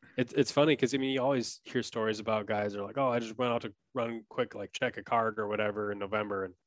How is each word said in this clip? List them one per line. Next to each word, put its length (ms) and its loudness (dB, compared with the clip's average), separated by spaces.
it's, 160 0
it's 180 4
funny 240 6
'cause, 180 2
I 40 2
mean, 120 0
you 120 0
always 420 0
hear 180 -2
stories 380 -2
about 260 0
guys 260 0
that 80 -6
are 40 -4
like, 140 -8
"Oh, 100 4
I 120 4
just 180 -8
went 140 2
out 100 0
to 120 -8
run 340 -4
quick, 260 -4
like, 180 -10
check 260 -2
a 40 -6
card 360 2
or 100 0
whatever 440 0
in 60 -6
November, 460 -2
and, 100 -8